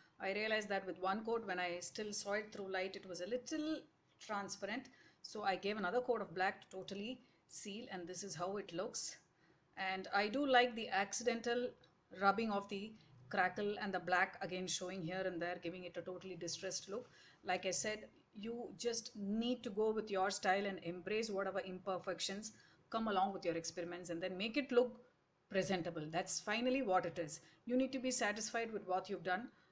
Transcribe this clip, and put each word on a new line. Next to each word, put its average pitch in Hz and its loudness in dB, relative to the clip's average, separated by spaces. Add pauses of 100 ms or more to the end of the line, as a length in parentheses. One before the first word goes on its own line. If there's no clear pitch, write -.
(180)
I 190 -2
realized 214 0
that 190 0
with 180 -4
one 196 2
coat, 226 0
when 185 -2
I 175 -2
still 214 -6
saw 202 -2
it 214 -2
through 196 -6
light, 190 -2
it 196 -12
was 175 -6
a 180 -4
little 302 -2 (380)
transparent. 202 -4 (340)
So - -8
I 190 4
gave 202 -2
another 196 2
coat 240 2
of 165 -6
black 185 2
to - -14
totally 202 -6 (300)
seal, 214 -8
and 175 -6
this 180 -8
is 190 -8
how 185 -2
it 190 -8
looks. - -4 (600)
And 190 -2
I 202 6
do 269 2
like 247 8
the 220 -4
accidental 233 0 (540)
rubbing 202 6
of 202 0
the 208 -4 (360)
crackle 202 2
and 196 0
the 180 2
black 180 4
again 185 -2
showing 185 -2
here 185 -2
and 180 0
there, 175 -2
giving 180 -6
it 180 -8
a 175 -4
totally 185 -8
distressed 170 -4
look. 214 -6 (340)
Like 185 0
I 185 2
said, 214 -2 (340)
you 233 -6
just 233 -2
need 226 0
to 240 -4
go 214 4
with 220 -2
your 190 4
style 202 4
and 190 -2
embrace 190 -2
whatever 196 0
imperfections 190 -4 (360)
come 226 0
along 196 4
with 190 -6
your 170 2
experiments, 175 -6
and 170 -2
then 185 -2
make 220 -2
it 277 0
look - 6 (480)
presentable. 175 0
That's 175 0
finally 247 2
what 185 4
it 175 -2
is. 156 -6 (240)
You 240 0
need 262 4
to 269 -2
be 254 0
satisfied 220 0
with 196 -4
what 185 0
you've 175 -4
done. 185 0 (220)